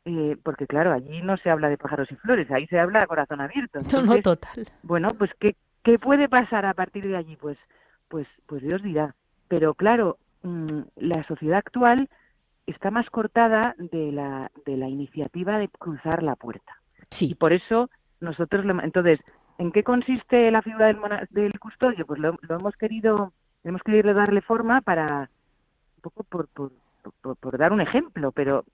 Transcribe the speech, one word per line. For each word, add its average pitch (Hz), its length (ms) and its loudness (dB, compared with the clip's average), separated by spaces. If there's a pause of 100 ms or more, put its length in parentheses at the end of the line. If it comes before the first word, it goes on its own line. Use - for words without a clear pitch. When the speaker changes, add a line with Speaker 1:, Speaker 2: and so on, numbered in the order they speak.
Speaker 1:
eh, 156 360 -2
porque 143 240 -6
claro, 160 260 2
allí 147 300 -6
no 190 140 -2
se 180 140 -2
habla 156 180 2
de 147 80 0
pájaros 139 340 -6
y 135 60 -14
flores, 202 340 0
ahí 139 180 0
se 175 100 0
habla 190 240 2
a 185 40 0
corazón 151 360 -4
abierto. 180 380 -8
Speaker 2:
<laughs> - 120 -4
No, 269 100 2
no, 233 120 4
Speaker 1:
Entonces, 214 80 4
Speaker 2:
total. 196 460 -4 (140)
Speaker 1:
bueno, 175 320 -2
pues 214 240 -2
¿qué, 208 160 0 (300)
qué 233 140 6
puede 277 320 2
pasar 226 340 2
a 196 100 0
partir 185 320 -6
de 190 100 -2
allí? 160 200 -8
Pues, 147 220 -10 (500)
pues, 151 180 -8 (200)
pues 143 160 -10
Dios 170 200 -4
dirá. 151 320 -2 (340)
Pero 160 260 2
claro, 214 420 2 (260)
mm, 160 380 -6 (160)
la 160 280 -2
sociedad 160 340 -2
actual 247 500 2 (580)
está - 240 -4
más 233 200 -2
cortada 226 680 2
de 160 340 -4
la, 139 380 -6 (160)
de 139 120 -4
la 131 100 -4
iniciativa 156 680 -4
de 202 100 -2
cruzar 160 540 -4
la 143 140 -2
puerta. 110 360 -14 (380)
Speaker 2:
Sí. - 200 -2
Speaker 1:
Y - 40 -6
por 160 180 4
eso 226 380 0 (300)
nosotros, 170 440 -4
lo, 185 180 0
entonces, 175 360 4 (400)
¿en 175 140 -2
qué 208 100 2
consiste 240 680 2
la 220 120 4
figura 220 260 2
del 208 100 2
mona-, 208 320 -6
del 208 280 0
custodio? 220 480 -2
Pues 151 140 -6
lo, 156 220 0
lo 165 140 -6
hemos 196 200 -6
querido, 214 560 0 (320)
hemos 180 180 -6
querido 214 300 4
darle 202 300 4
forma 233 400 2
para, 151 480 0 (640)
un - 60 -20
poco 202 220 -14
por, 170 240 -6
por, 139 240 -10 (500)
por, 131 160 -10
por 127 200 -8
dar 165 140 4
un 208 80 2
ejemplo, 170 520 -2
pero, 139 420 0